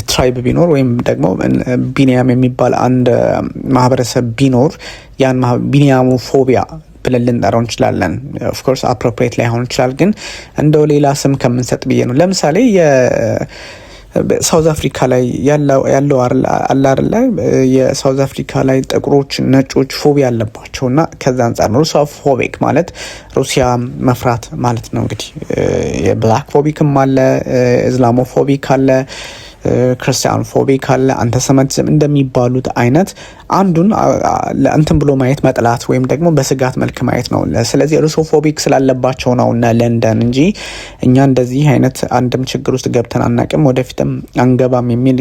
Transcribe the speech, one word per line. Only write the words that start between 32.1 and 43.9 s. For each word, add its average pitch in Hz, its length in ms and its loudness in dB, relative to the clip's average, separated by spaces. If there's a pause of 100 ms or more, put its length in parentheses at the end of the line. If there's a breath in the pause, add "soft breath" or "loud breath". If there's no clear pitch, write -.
አይነት 131 340 2 (420 loud breath)
አንዱን፣ 180 400 2
አ፣ - 120 0 (220)
አ፣ - 60 2 (240)
ለእንትን 151 440 2
ብሎ 143 180 2
ማየት 131 260 0
መጥላት 120 420 0
ወይም 127 220 0
ደግሞ 139 260 0
በስጋት 135 440 0
መልክ 120 260 -4
ማየት 120 260 -2
ነው። - 120 -2 (240)
ስለዚህ 147 360 0
ሩሶፎቢክ 156 600 0
ስላለባቸው 131 720 0
ነው 117 160 2
እነ 117 220 2
ለንደን 117 480 2
እንጂ 120 180 0 (640 loud breath)
እኛ 127 220 4
እንደዚህ 127 440 0
አይነት 127 300 2 (140)
አንድም 127 340 0
ችግር - 280 -4
ውስጥ 131 160 -2
ገብተን 123 340 -2
አናቅም፣ 123 420 0
ወደፊትም 139 460 -2 (280)